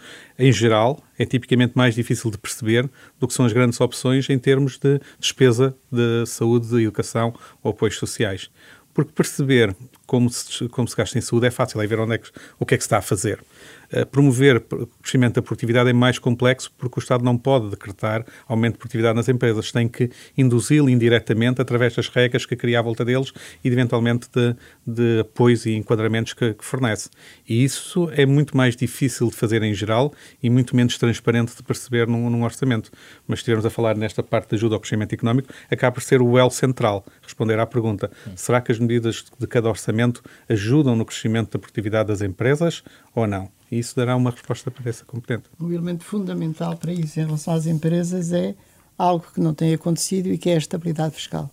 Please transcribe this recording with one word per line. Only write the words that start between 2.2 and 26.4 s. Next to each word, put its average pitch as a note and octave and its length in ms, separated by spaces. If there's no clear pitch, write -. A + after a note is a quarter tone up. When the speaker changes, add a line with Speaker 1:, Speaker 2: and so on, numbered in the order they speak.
Speaker 1:
de G2 80
perceber A#2 500
do B2 80
que - 60
são B2+ 120
as G#2+ 80
grandes B2 280
opções B2+ 480
em C#3 80
termos C3+ 400
de C#3 220
despesa C3 560
de A#2 360
saúde, A#2 400
de A#2 160
educação A#2 500
ou A2 80
apoios G2+ 260
sociais. G2+ 540
Porque - 200
perceber B2+ 600
como A#2+ 240
se, - 400
como A#2 180
se - 80
gasta A2+ 220
em A2+ 40
saúde A#2+ 260
é A#2+ 40
fácil, A#2 300
é G#2 60
ver A2 120
onde A2+ 160
é - 40
que, - 100
o B2+ 60
que B2+ 100
é - 20
que - 60
se - 40
está A2 120
a - 20
fazer. G2 380
Eh, A#2+ 140
promover C3+ 560
p-, - 140
o A#2+ 120
crescimento B2 340
da A#2+ 60
produtividade A#2+ 480
é B2 40
mais B2 260
complexo B2 580
porque B2+ 220
o - 20
Estado B2 220
não B2 140
pode A#2+ 320
decretar G#2+ 560
aumento A#2 260
de - 60
produtividade A2+ 360
nas A#2 140
empresas. A#2+ 420
Tem A#2 160
que A#2+ 220
induzi-lo C3 520
indiretamente A#2 720
através A#2+ 340
das A#2 140
regras B2 360
que A#2+ 100
cria A#2 240
à - 20
volta A#2 240
deles C3 260
e, C3 60
de, A#2+ 60
eventualmente, A#2+ 580
de, A#2+ 220
de A#2 360
apoios A#2+ 440
e A2 100
enquadramentos A2 580
que, A2+ 200